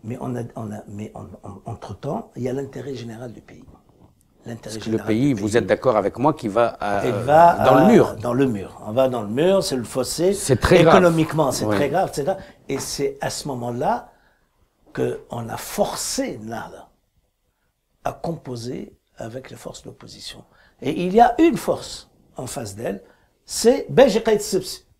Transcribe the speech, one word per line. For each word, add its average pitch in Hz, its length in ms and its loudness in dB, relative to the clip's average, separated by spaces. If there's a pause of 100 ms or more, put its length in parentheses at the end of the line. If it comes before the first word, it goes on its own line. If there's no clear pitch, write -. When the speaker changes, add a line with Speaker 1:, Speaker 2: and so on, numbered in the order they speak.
Speaker 1:
Mais 117 160 -10
on 127 160 -8
a, 120 40 -6 (160)
on 110 160 -10
a, 104 60 -12 (100)
mais 104 260 -12
on, 95 140 -16 (200)
on, 98 240 -16
entre-temps, 139 640 -10
il - 60 -10
y 123 80 -4
a 123 40 -4
l'intérêt 135 420 -8
général 117 360 -12
du - 100 -20
pays. - 220 -20 (800)
L'intérêt 117 200 -14
Speaker 2:
Parce 110 140 -12
que 98 80 -10
le 110 120 0
Speaker 1:
général 101 80 -4
Speaker 2:
pays, 120 300 2
Speaker 1:
du 98 40 -4
Speaker 2:
vous 104 100 -2
Speaker 1:
pays. 107 80 2
Speaker 2:
êtes 101 100 2
d'accord 107 300 2
avec 98 200 0
moi, 143 160 4
qui 120 140 -6
va, 110 340 2
euh, 101 240 -2
Speaker 1:
Il 127 60 0
va, 151 520 6
Speaker 2:
dans 131 120 8
le 143 60 8
Speaker 1:
euh, 175 80 8
Speaker 2:
mur. 190 300 6
Speaker 1:
dans 120 140 -4
le 135 140 2
mur. - 400 -6
On 107 40 -8
va 131 160 2
dans 123 140 -2
le 104 60 -8
mur, 170 360 2
c'est - 120 -4
le 123 80 -4
fossé. 156 500 -2
Speaker 2:
C'est 135 260 0
très - 220 6
grave. 156 140 8
Speaker 1:
Économiquement, 160 560 4
c'est 127 140 -4
Speaker 2:
Oui. 107 100 0
Speaker 1:
très 143 140 0
grave, 175 220 0
et - 40 -12
cetera. 156 220 -2 (320)
Et 135 100 -4
c'est 139 420 -6
à 135 80 -4
ce - 200 -10
moment-là 127 600 -4 (880)
qu'on 120 540 -6
a 110 80 -10
forcé - 840 -6
Nahda 110 480 -12 (1120)
à 131 100 -4
composer 131 800 -10 (240)
avec 117 320 -14
les 123 60 -18
forces - 280 -16
d'opposition. 117 600 -18 (380)
Et 139 100 -4 (140)
il 185 80 -4
y 226 80 8
a 233 180 6
une 320 180 4
force - 520 -6 (260)
en 131 120 -10
face 107 280 -10
d'elle, 160 280 -8 (420)
c'est - 440 2
Beji 220 340 6
Caïd 214 180 2
Sibsi. - 440 -6 (140)